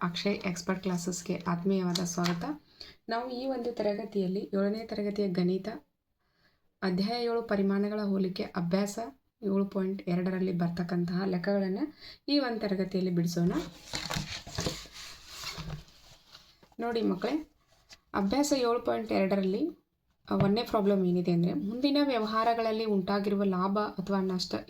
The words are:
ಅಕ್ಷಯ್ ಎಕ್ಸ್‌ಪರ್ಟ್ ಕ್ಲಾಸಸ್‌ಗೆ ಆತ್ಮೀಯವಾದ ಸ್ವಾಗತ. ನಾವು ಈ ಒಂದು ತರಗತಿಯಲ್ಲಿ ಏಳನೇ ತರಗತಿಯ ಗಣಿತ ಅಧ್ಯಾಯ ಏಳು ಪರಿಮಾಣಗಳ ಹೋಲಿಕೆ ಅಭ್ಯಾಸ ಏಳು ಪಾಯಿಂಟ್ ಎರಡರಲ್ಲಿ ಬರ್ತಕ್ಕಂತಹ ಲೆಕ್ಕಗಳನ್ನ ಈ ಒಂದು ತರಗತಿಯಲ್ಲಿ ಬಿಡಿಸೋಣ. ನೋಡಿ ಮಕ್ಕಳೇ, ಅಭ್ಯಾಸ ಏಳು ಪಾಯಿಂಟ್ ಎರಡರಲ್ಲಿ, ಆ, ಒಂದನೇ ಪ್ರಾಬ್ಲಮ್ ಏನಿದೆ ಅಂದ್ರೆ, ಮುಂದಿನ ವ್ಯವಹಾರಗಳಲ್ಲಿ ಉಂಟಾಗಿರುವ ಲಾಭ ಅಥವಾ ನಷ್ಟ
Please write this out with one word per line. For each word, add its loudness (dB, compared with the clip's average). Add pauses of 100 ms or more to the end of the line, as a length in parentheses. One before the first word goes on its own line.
ಅಕ್ಷಯ್ 0
ಎಕ್ಸ್‌ಪರ್ಟ್ -4
ಕ್ಲಾಸಸ್‌ಗೆ -2
ಆತ್ಮೀಯವಾದ 0
ಸ್ವಾಗತ. -2 (480)
ನಾವು -2
ಈ -6
ಒಂದು -4
ತರಗತಿಯಲ್ಲಿ -2
ಏಳನೇ 0
ತರಗತಿಯ -2
ಗಣಿತ 2 (1120)
ಅಧ್ಯಾಯ 0
ಏಳು 2
ಪರಿಮಾಣಗಳ 2
ಹೋಲಿಕೆ 0
ಅಭ್ಯಾಸ 0 (440)
ಏಳು 2
ಪಾಯಿಂಟ್ -2
ಎರಡರಲ್ಲಿ 0
ಬರ್ತಕ್ಕಂತಹ 0
ಲೆಕ್ಕಗಳನ್ನ 0 (500)
ಈ 4
ಒಂದು 0
ತರಗತಿಯಲ್ಲಿ 0
ಬಿಡಿಸೋಣ. 2 (3250)
ನೋಡಿ -2
ಮಕ್ಕಳೇ, 0 (640)
ಅಭ್ಯಾಸ 2
ಏಳು 2
ಪಾಯಿಂಟ್ -2
ಎರಡರಲ್ಲಿ, 2 (640)
ಆ, 0
ಒಂದನೇ 4
ಪ್ರಾಬ್ಲಮ್ 4
ಏನಿದೆ 2
ಅಂದ್ರೆ, 4
ಮುಂದಿನ 0
ವ್ಯವಹಾರಗಳಲ್ಲಿ 2
ಉಂಟಾಗಿರುವ 2
ಲಾಭ 2
ಅಥವಾ 0
ನಷ್ಟ -2 (160)